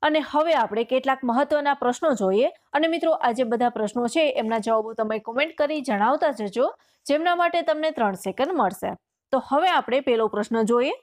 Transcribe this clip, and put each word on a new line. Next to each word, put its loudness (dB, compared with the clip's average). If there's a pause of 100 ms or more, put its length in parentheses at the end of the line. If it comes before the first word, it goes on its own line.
અને 2
હવે 2
આપણે 0
કેટલાક 0
મહત્વના 2
પ્રશ્નો 0
જોઈએ. 2 (220)
અને 2
મિત્રો, 0
આ 0
જે 0
બધા 0
પ્રશ્નો -4
છે 2 (120)
એમના -2
જવાબો 0
તમે -2
કોમેન્ટ -4
કરી -2
જણાવતા 0
જજો, -2 (400)
જેમના 0
માટે 0
તમને -2
ત્રણ 0
સેકન્ડ -4
મળશે. -2 (360)
તો 2
હવે 0
આપણે 0
પહેલો 2
પ્રશ્ન -2
જોઈએ. 2 (100)